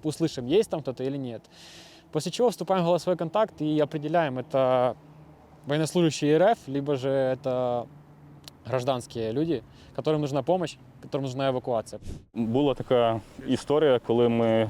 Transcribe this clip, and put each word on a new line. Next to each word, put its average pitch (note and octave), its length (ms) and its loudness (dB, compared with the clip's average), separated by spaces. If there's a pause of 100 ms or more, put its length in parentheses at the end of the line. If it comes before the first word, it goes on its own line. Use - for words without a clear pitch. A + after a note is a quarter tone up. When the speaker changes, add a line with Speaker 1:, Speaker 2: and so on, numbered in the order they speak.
Speaker 1:
услышим, D3+ 420 -4
есть F#3+ 240 2
там E3 100 -4
кто-то B2+ 240 -6
или C#3 140 -4
нет. A#2+ 240 -10 (720)
После D#3 200 -4
чего A#3+ 160 2
вступаем F#3 340 0
в E3 40 0
голосовой F3 300 2
контакт F#3+ 460 -2
и D3+ 180 0
определяем, D3 580 0
это B2+ 560 2 (720)
военнослужащие D3+ 720 0
Р E3 60 4
Ф, A3+ 160 4 (100)
либо C#3 280 -2
же C3 120 -4
это C3 800 -2 (800)
гражданские B2 680 -4
люди, D3 300 -2 (340)
которым D3+ 240 0
нужна C#3+ 220 -2
помощь, F3 360 -2 (240)
которым C3+ 200 -6
нужна C3+ 260 -2
евакуація. B2 520 -4 (340)
Speaker 2:
Була B2 400 2
така A#2 460 2 (280)
історія, C#3 580 4
коли A#2+ 220 4
ми A2+ 420 2